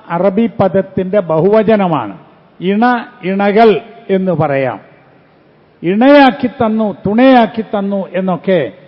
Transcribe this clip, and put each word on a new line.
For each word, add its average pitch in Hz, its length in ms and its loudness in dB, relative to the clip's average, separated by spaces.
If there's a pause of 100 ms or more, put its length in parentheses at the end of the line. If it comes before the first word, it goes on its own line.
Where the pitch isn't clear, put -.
അറബി 190 420 -2
പദത്തിന്റെ 190 680 -2
ബഹുവചനമാണ്. 175 920 0 (440)
ഇണ, 196 240 -2 (400)
ഇണകൾ 202 460 2 (400)
എന്ന് 190 240 -2
പറയാം. 139 460 -2 (1040)
ഇണയാക്കി 254 680 4
തന്നു, 220 380 -2 (120)
തുണയാക്കി 233 640 2
തന്നു 196 380 -6 (120)
എന്നൊക്കെ 185 460 -2 (280)